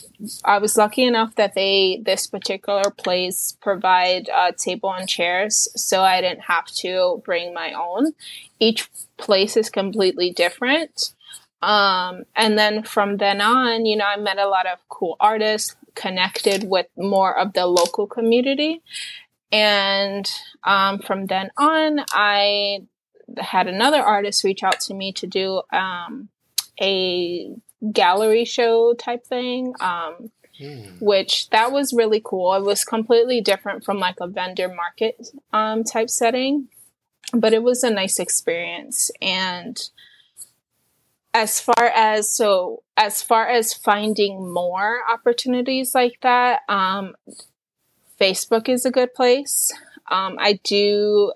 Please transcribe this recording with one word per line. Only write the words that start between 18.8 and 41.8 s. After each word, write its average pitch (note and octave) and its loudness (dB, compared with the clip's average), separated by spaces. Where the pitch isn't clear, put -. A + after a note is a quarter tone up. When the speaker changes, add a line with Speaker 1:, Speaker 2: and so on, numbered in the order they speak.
Speaker 1:
And, G3 0
um, G3 2
from G3 -4
then F#3+ -2
on, D4+ 2
I G3+ 2
had F#3 0
another A#3+ 2
artist G3+ 0
reach G3 0
out F#3+ 0
to - -8
me G3 -8
to - -10
do, F#3+ -2
um, F3+ -6
a F3+ -2
gallery G#3+ 4
show A#3 4
type A#3+ -8
thing, B3+ -4
um, F3 -6
Speaker 2:
Hmm. C#3+ -16
Speaker 1:
which G3 0
that A3+ 2
was C#4 -2
really A3 2
cool. F#3 0
It G3 0
was G3+ 0
completely A#3 2
different G3 -2
from, G3+ -4
like, F#3 -4
a F3 -8
vendor F#3 -6
market, F3+ -6
um, A3 0
type A3+ -2
setting, B3+ 0
but A3 4
it A3+ 4
was B3 2
a A#3 4
nice G3 0
experience. E3+ -4
And F#3 -4
as A3 0
far A#3+ 4